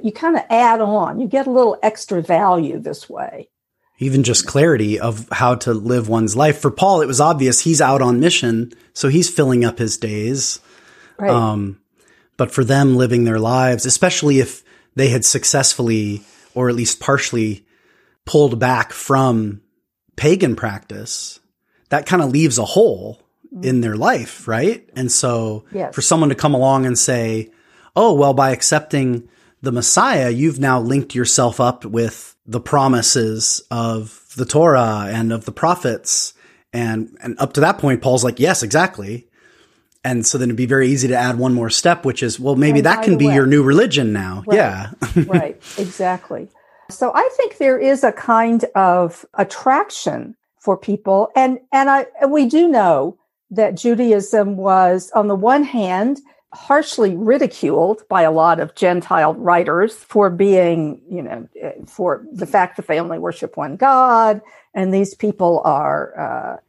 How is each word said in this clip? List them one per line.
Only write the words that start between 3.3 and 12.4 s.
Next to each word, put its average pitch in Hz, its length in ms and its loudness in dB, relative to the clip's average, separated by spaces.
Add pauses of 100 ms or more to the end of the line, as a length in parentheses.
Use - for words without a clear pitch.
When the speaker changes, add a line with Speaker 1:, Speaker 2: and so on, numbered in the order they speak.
Speaker 2:
Even 135 220 2
just 117 240 0
clarity 123 540 2
of 113 320 -6
how 123 240 0
to 120 180 -2
live 113 340 -2
one's 110 280 0
life. 147 220 2
For 139 120 0
Paul, 190 300 2
it 147 60 0
was 131 140 0
obvious 139 400 2
he's 160 200 0
out 135 220 2
on 123 180 2
mission, 120 520 0 (200)
so - 160 -2
he's 165 220 2
filling 127 340 2
up 117 140 -2
his 110 180 -4
days. 113 640 -6 (580)
Speaker 1:
Right. 202 120 -2
Speaker 2:
Um, 107 500 -2 (560)
but 123 160 -4